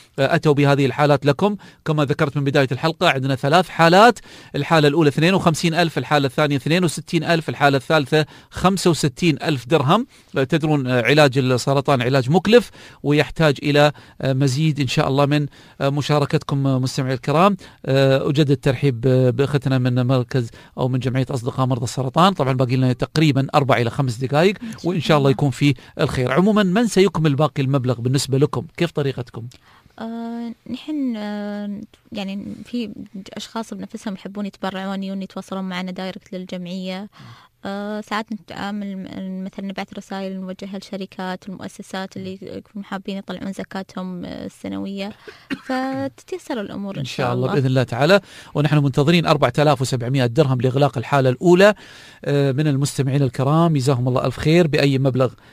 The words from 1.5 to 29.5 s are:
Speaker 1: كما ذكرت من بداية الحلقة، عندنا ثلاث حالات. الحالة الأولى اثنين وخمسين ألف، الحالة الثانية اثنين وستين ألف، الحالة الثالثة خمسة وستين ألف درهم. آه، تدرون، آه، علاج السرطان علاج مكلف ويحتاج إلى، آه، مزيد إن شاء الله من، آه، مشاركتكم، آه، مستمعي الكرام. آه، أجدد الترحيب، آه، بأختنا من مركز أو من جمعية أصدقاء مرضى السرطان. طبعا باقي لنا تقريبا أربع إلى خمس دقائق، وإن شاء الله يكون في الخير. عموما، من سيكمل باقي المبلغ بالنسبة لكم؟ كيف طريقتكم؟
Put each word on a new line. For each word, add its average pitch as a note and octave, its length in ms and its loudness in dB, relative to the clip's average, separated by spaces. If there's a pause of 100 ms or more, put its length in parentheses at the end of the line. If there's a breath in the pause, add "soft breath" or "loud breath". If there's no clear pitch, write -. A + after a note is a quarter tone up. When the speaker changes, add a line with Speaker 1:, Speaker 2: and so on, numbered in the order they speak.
Speaker 1:
كما D3+ 200 0
ذكرت C#3 320 -2
من C#3+ 60 -2
بداية C#3 280 2
الحلقة، D#3+ 380 0
عندنا C3+ 260 0
ثلاث D#3 340 2
حالات. F#3 500 6 (360 loud breath)
الحالة D3 320 4
الأولى D3+ 200 4
اثنين D#3+ 260 2
وخمسين E3 400 2
ألف، E3 240 0
الحالة C#3+ 280 0
الثانية C#3+ 300 0
اثنين D#3+ 280 0
وستين D#3+ 400 -2
ألف، E3 260 -2
الحالة C#3 280 2
الثالثة D3+ 480 0 (260 loud breath)
خمسة F#3 380 2
وستين D#3 540 0
ألف C3+ 240 -2
درهم. D#3+ 400 2 (300 soft breath)
آه، C3+ 60 0
تدرون، D3 440 0
آه، B2+ 140 2
علاج C#3 360 4
السرطان C3 640 0
علاج B2+ 280 0
مكلف G3 420 4 (320 loud breath)
ويحتاج D3 600 2
إلى، D3 280 4 (300 loud breath)
آه، C3+ 120 0
مزيد C#3+ 460 2
إن C#3 80 0
شاء D#3 200 0
الله C#3 180 2
من، D3 200 0 (360 loud breath)
آه، C#3 80 0
مشاركتكم، C#3+ 800 0
آه، C3 120 0
مستمعي C3 340 -2
الكرام. E3 440 2 (280 loud breath)
آه، C3+ 440 2
أجدد C#3 220 2
الترحيب، C3 560 0
آه، B2+ 220 4
بأختنا C3+ 480 0
من B2 300 0
مركز B2 420 0 (280 loud breath)
أو C3 100 -2
من B2+ 120 -2
جمعية B2+ 300 -2
أصدقاء B2+ 360 -4
مرضى B2 180 -2
السرطان. C3+ 500 0
طبعا C3+ 200 -2
باقي B2+ 220 0
لنا B2+ 180 2
تقريبا C3+ 640 0
أربع C3 220 2
إلى A#2 120 0
خمس B2 280 -4
دقائق، D3 400 0 (260 loud breath)
وإن E3+ 180 -2
شاء D#3 160 2
الله C#3 120 4
يكون C#3 200 2
في C#3+ 240 0 (260 loud breath)
الخير. C3 320 -2
عموما، G3+ 320 4
من G3+ 240 2
سيكمل E3 480 2
باقي C#3+ 280 0
المبلغ B2 380 0
بالنسبة B2+ 360 0
لكم؟ C3+ 280 0 (120)
كيف E3+ 140 -2
طريقتكم؟ B2 560 -6 (520 soft breath)